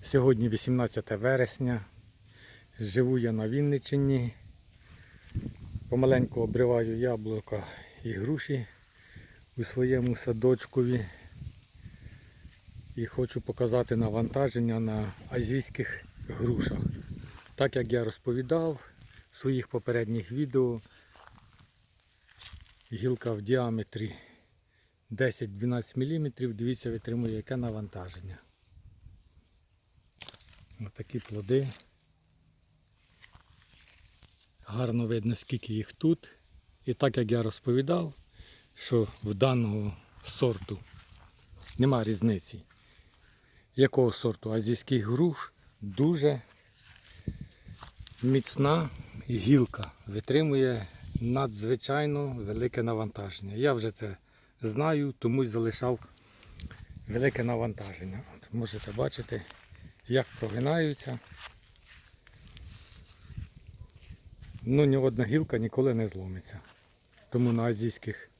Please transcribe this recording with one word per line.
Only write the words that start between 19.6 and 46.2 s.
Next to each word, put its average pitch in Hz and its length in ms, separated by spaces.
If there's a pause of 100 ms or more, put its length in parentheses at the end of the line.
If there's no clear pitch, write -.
попередніх 117 640
відео, 127 480 (2000)
гілка 117 400
в 104 100
діаметрі 113 720 (960)
десять-дванадцять 113 840
міліметрів, 131 580
дивіться, 120 360
витримує 113 460
яке 107 200
навантаження. 95 840 (2500)
Отакі 110 380
плоди. 110 500 (3000)
Гарно 117 420
видно, 113 300
скільки - 380
їх 107 180
тут. - 360 (560)
І 123 100
так 135 220
як 113 160
я 117 100
розповідав, 135 720 (600)
що 113 340 (140)
в 104 120
даного 107 640 (280)
сорту 104 540 (1000)
нема 127 260
різниці, 104 600 (1120)
якого 127 360
сорту 110 400
азійських 113 540
груш, 143 460 (280)
дуже 139 640 (1800)